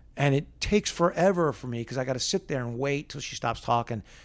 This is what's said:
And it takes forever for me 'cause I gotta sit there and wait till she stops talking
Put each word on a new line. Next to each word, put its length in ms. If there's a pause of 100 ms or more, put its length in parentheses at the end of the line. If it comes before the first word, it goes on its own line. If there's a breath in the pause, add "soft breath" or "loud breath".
(180 loud breath)
And 160
it 260
takes 300
forever 640
for 140
me 160
'cause 120
I 80
gotta 140
sit 300
there 180
and 120
wait 300
till 140
she 140
stops 260
talking 400 (220 loud breath)